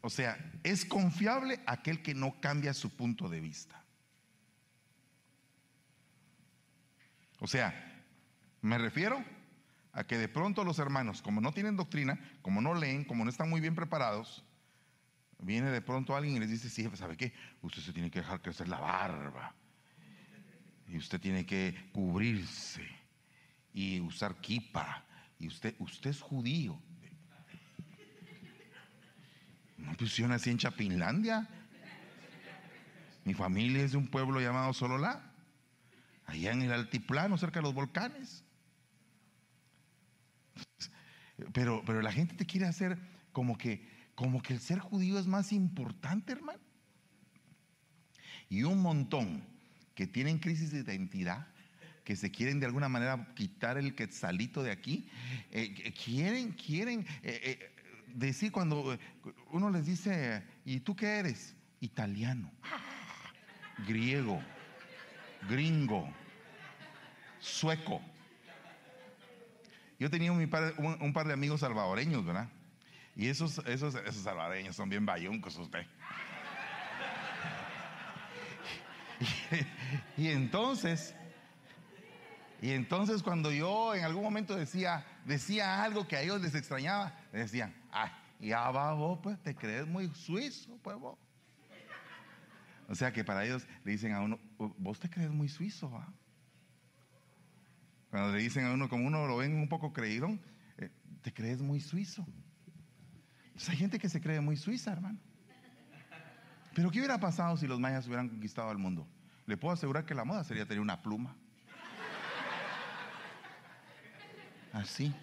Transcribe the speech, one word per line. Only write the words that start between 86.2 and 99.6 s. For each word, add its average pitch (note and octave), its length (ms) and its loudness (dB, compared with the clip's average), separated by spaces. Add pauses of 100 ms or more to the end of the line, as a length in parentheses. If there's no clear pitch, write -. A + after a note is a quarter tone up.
ellos F#3+ 200 0
les E3 120 0
extrañaba, D#3 640 0 (140)
decían, A2 420 -2 (180)
"Ay, G#2+ 200 0 (300)
ya A#2 300 2
va C#3+ 220 2
vos, D#3+ 300 2
pues, G3 180 -4
te C#3 140 -4
crees A#2+ 320 -2
muy F3+ 260 0
suizo, A#3 720 -4
pues, G3 140 -8
vos". B3+ 200 -10 (1700)
O G2+ 60 -2
sea B2+ 180 2
que A2 100 0
para G2+ 220 2
ellos B2+ 200 -2 (200)
le G2+ 80 2
dicen G#2+ 200 0
a G2+ 60 0
uno, G#2+ 180 0 (200)
"Vos G2+ 420 -4
te F3 100 -4
crees E3 220 0
muy D3+ 160 2
suizo, E3 420 -6
¿va?". A2+ 220 -10 (2000)
Cuando G2+ 260 2
le G#2 60 4
dicen B2+ 240 2
a B2 80 4
uno, C3 160 2
como B2 180 2
uno D3+ 200 4
lo A#2+ 100 2
ven C#3+ 180 2
un D3+ 140 2